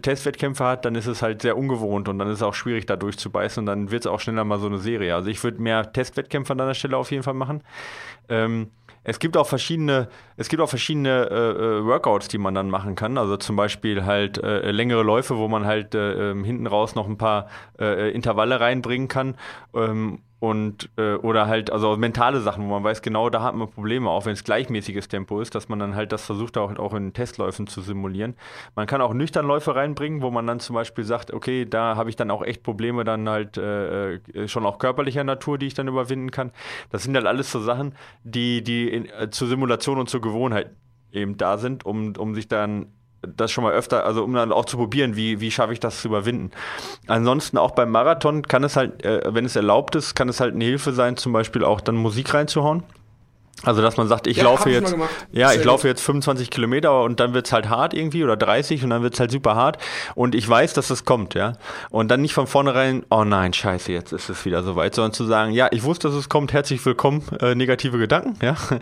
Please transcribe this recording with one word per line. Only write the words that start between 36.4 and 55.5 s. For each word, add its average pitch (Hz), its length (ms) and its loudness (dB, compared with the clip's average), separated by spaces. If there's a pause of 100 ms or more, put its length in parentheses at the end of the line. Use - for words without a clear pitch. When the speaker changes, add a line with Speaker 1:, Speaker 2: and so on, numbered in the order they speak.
Speaker 1:
Das 95 140 -6
sind 135 120 -2
halt 117 100 2
alles 127 240 0
so 127 100 -2
Sachen, 127 340 -2 (280)
die, 120 400 -2
die 117 260 -2
in, 117 180 -4
äh, 107 240 -8
zur 120 180 -4
Simulation 131 500 0
und 127 120 -4
zur 127 100 -2
Gewohnheit 113 520 -2 (380)
eben 101 280 -6
da 95 180 2
sind, 123 300 -6
um, 107 320 -4
um 110 160 -4
sich 107 140 -8
dann 104 400 -2 (380)
das 110 240 -2
schon 123 140 -2
mal 107 80 2
öfter, 113 320 2
also 110 180 0
um 120 120 -2
dann 117 180 2
auch 110 140 2
zu - 100 -8
probieren, 120 400 0
wie, 110 240 -2
wie 113 100 -4
schaffe 113 220 0
ich 113 80 -8
das - 220 -4
zu 120 60 -4
überwinden. 110 420 -2 (560)
Ansonsten 117 500 2
auch - 140 4
beim 120 200 2
Marathon 147 520 4
kann 131 220 2
es 143 120 0
halt, - 260 0
äh, 104 200 2 (100)
wenn 113 140 2
es 120 100 -2
erlaubt 107 380 4
ist, 151 200 -2
kann 127 140 2
es 123 120 -2
halt 123 140 2
eine 117 100 0
Hilfe 135 280 0
sein, 123 240 2
zum 123 160 -2
Beispiel 110 320 2
auch 98 160 4
dann 113 160 0
Musik 113 380 0
reinzuhauen. 151 480 2 (800)
Also, 113 180 4
dass 110 160 6
man 113 120 2
sagt, 113 180 4
ich 117 120 0
Speaker 2:
Ja, - 60 6
Speaker 1:
laufe 127 180 8
Speaker 2:
hab - 60 4
ich 127 60 6
Speaker 1:
jetzt, 120 80 4
Speaker 2:
mal 190 80 2
gemacht. 160 420 -2
Speaker 1:
ja, 123 160 6
Speaker 2:
Sehr 113 120 6